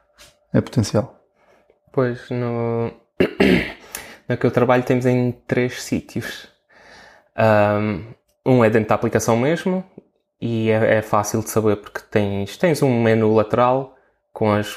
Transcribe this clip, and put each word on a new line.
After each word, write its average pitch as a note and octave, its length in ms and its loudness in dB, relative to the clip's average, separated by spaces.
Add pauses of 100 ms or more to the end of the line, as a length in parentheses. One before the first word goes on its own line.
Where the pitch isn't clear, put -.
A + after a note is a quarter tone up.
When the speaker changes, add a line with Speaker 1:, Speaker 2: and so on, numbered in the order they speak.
(540)
Speaker 1:
é A#2 80 2
potencial. - 580 -4 (720)
Speaker 2:
Pois, B2 380 -4
no, A#2 640 -4 (280)
<clears throat> - 1080 -2
no B2 80 -2
que - 80 -2
eu A#2+ 60 2
trabalho B2 320 2
temos B2+ 220 0
em B2 260 0 (140)
três B2 380 -2
sítios. - 640 -8 (880)
Ahm, G#2 680 2 (440)
um B2+ 180 4
é A2 60 6
dentro A2 200 2
da A2 60 2
aplicação A2+ 400 0
mesmo, E3+ 480 0 (560)
e A2+ 300 -2
é, A2 280 2
é G#2+ 40 0
fácil G#2+ 400 -2
de - 80 -8
saber G#2+ 280 0
porque - 220 -14 (100)
tens, G2+ 480 -2
tens D#3 240 0
um B2 200 2
menu A2 320 2
lateral B2 600 0 (360)
com G#2+ 220 0
as G#2 240 -2